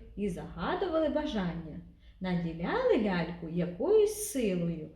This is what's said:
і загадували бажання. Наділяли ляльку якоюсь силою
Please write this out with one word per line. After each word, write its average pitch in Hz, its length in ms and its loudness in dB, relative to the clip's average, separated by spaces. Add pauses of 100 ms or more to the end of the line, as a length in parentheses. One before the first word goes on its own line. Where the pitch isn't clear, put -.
(160)
і 196 140 0
загадували 311 760 0
бажання. 175 720 -2 (400)
Наділяли 185 800 2
ляльку 175 460 0
якоюсь 415 840 2
силою 170 640 -2